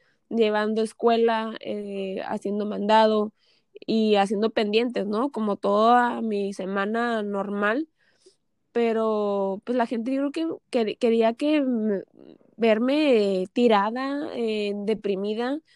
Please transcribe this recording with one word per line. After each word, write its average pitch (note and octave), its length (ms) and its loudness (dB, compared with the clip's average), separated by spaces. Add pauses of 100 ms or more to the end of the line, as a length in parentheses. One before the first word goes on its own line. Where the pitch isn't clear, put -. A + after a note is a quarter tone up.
(300)
llevando G#3+ 520 0
escuela, A3+ 760 0
eh, G3 680 -8
haciendo G#3 400 -4
mandado G#3+ 640 4 (540)
y A3 300 4
haciendo G3+ 340 2
pendientes, A3+ 560 0
¿no? G#3+ 260 -2
Como G#3+ 240 -2
toda A#3 680 2
mi G3+ 320 -2
semana G#3 680 -4
normal, G3+ 640 -2 (840)
pero, G#3+ 920 0
pues, B3 140 -4
la A#3 80 2
gente A#3+ 260 -4
yo C#4 200 -2
creo E4 280 -6 (100)
que, A#3 140 0
que G#3 120 -4
quería A3+ 380 2
que D4+ 280 0
me, G#3+ 400 -2 (540)
verme, A3+ 840 2
eh, F#3 100 -4
tirada, A#3+ 840 2
eh, G#3+ 400 -4
deprimida, G#3 840 -4 (140)